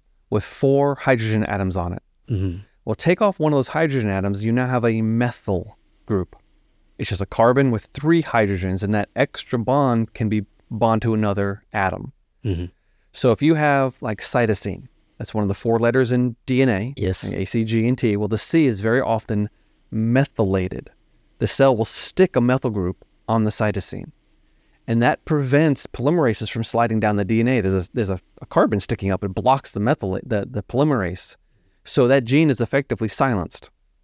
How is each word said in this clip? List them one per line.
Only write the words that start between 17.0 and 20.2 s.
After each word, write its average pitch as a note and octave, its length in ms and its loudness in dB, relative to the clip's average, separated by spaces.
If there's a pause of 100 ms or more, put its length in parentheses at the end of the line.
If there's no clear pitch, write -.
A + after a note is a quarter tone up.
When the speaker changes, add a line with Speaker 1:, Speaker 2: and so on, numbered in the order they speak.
Speaker 1:
like F#2+ 180 -4
A, - 20 -4
C, A2+ 200 -2
G, A2+ 220 0
and B2+ 120 0
T. G#2+ 180 0
Well, G#2 120 -2
the G#2+ 100 -2
C D#3+ 280 2
is G#2 140 0
very A2+ 200 0
often G#2+ 500 -2 (400)
methylated. A2 1000 0 (480)